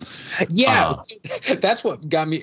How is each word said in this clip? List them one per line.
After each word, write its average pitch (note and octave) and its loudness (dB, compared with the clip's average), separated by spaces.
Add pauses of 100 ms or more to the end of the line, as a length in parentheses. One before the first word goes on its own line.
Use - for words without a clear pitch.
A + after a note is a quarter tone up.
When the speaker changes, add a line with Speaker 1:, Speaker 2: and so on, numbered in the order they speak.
(500)
Speaker 1:
Yeah, A#3+ 4
Speaker 2:
Uh, - -6
Speaker 1:
so - -6
<laughs> F3+ -6
that's A3+ 2
what D3+ -4
got D#3 2
me, D#3 -2